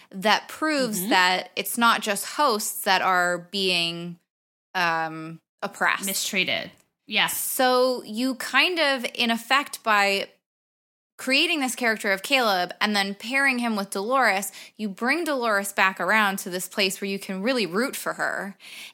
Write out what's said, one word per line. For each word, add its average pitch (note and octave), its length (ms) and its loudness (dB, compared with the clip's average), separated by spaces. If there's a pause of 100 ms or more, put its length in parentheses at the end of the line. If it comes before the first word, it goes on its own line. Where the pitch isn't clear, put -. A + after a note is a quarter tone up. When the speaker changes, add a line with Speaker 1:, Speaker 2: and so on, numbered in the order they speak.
(120)
Speaker 1:
that G3 380 2
proves C4+ 520 -2
Speaker 2:
Mm-hmm. G3 100 -2
Speaker 1:
that F#3 440 4
it's - 240 -6
not A#3 240 4
just G3+ 240 -4
hosts A3+ 560 0
that F#3+ 200 4
are F3 500 2
being, F3 680 -2 (560)
um, E3 680 -2 (220)
oppressed. - 440 0
Speaker 2:
Mistreated. F#3 680 -2 (340)
Yes. G3+ 300 0
Speaker 1:
So B3+ 680 2
you B3 320 -2
kind D#4+ 420 0
of, C4+ 260 2 (100)
in A#3 180 0
effect, C4+ 500 0
by G3+ 460 2 (880)
creating D4+ 420 2
this B3+ 140 -2
character A3 380 0
of F#3+ 100 -2
Caleb G3+ 580 2
and G#3 160 0
then G3 180 0
pairing C4 440 0
him A#3 180 0
with G3 140 -4
Dolores, G#3 640 0 (260)
you G#3+ 100 -4
bring C4 360 -2
Dolores A#3 480 0
back F#3+ 280 2
around G3 380 2
to F#3+ 120 -8
this F3+ 160 -6
place F#3+ 340 0
where G3 100 -2
you G3 80 -2
can F#3+ 240 -6
really A#3 240 0
root G#3 280 -2
for D#3+ 200 -6
her. F#3+ 420 -4 (380)